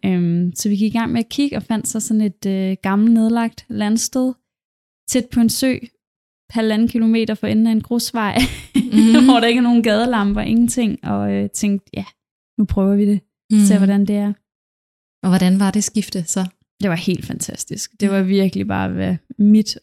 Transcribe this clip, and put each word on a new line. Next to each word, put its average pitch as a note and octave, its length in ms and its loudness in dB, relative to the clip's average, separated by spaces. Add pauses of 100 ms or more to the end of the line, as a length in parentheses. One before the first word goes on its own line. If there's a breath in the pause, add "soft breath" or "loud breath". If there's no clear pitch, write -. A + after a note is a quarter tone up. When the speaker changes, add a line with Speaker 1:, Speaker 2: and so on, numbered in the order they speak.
Speaker 1:
Øhm, F3 500 0
så - 140 -4
vi G#3 60 0
gik G#3+ 200 0
i - 20 -2
gang A3+ 140 -4
med A#3 80 -2
at A3+ 100 -4
kigge C#4+ 280 -4
og G3+ 60 -6
fandt A3 240 -4
så A3 120 -6
sådan G#3+ 220 -2
et, G#3 240 -4
øh, F#3+ 380 -2
gammelt G#3 300 2
nedlagt A3+ 560 0
landsted, A3+ 640 -2 (760)
tæt E3 240 -2
på A#3+ 60 0
en A3+ 100 4
sø, C4 260 -2 (720)
halvanden A3 380 0
kilometer A3+ 480 0
for A3 120 -6
enden A3 200 2
af A3+ 40 2
en A3 100 0
grusvej, A#3 560 -4 (280)
<laughs> - 100 -6
Speaker 2:
Mhm. A3+ 500 4
Speaker 1:
hvor B3+ 140 6
der A3 80 0
ikke A#3 100 2
er B3+ 60 2
nogen A#3+ 200 2
gadelamper, G#3+ 580 0
ingenting, A#3 600 0
og, - 280 -4
øh, - 180 -4
tænkte, - 440 -4
"Ja, G3 100 -8 (540)
nu G#3+ 80 0
prøver G3 300 0
vi G3+ 100 2
det, G#3 140 2 (320)
Speaker 2:
Mhm. G#3+ 140 4
Speaker 1:
ser G3 120 6
hvordan G3 280 2
det G#3 100 -2
er." G3+ 180 -2 (880)
Speaker 2:
Og F#3 60 0
hvordan F#3 300 4
var G3 120 2
det G#3 120 0
skifte G3 400 -4
så? F#3 220 -4 (360)
Speaker 1:
Det G3+ 80 0
var E3 60 0
helt - 300 -4
fantastisk. - 760 -10
Det G3+ 120 0
var G3 80 0
Speaker 2:
Mhm. F#3 100 0
Speaker 1:
virkelig G3 380 0
bare, F#3+ 220 -2
hvad F#3 260 -4 (240)
mit G#3+ 440 4